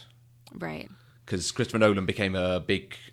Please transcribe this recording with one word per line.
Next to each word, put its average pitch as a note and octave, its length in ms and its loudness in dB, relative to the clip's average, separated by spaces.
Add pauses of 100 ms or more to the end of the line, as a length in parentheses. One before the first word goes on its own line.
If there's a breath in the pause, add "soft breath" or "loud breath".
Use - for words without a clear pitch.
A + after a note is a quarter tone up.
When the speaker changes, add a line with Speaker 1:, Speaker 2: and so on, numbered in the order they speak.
(540)
Speaker 1:
Right. D#3+ 360 -10 (360 loud breath)
Speaker 2:
'Cause F2+ 260 -4
Christopher A#2 280 -2
Nolan G2+ 260 6
became F#2+ 300 0
a F2+ 240 2
big, F2+ 360 -2 (180)